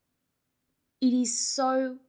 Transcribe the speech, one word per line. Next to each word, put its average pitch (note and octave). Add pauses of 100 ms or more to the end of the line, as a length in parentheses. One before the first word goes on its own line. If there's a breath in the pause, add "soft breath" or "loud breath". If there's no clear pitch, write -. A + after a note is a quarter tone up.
(1000)
it B3+
is B3
so C4 (100)